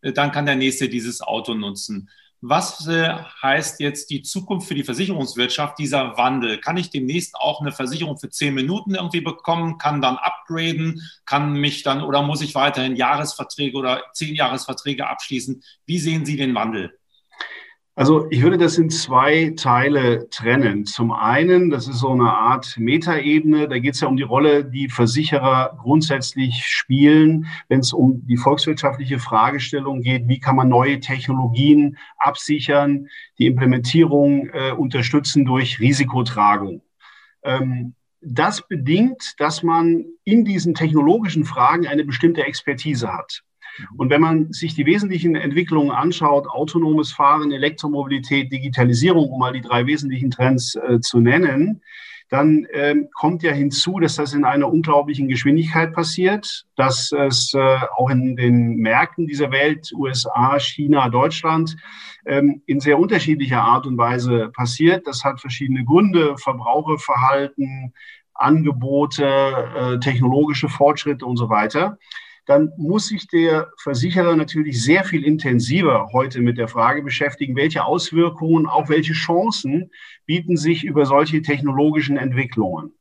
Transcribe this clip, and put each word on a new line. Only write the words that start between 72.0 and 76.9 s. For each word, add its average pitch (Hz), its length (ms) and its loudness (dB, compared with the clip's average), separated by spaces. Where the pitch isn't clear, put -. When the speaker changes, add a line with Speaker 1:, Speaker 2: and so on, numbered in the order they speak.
Speaker 2:
Dann 151 280 4
muss 185 320 -2
sich 208 180 -8
der 165 500 2
Versicherer 170 600 0
natürlich 151 440 -2
sehr 156 220 4
viel 175 220 -2
intensiver 131 880 2
heute 127 280 -2
mit 120 180 0
der 113 100 -2
Frage 123 340 0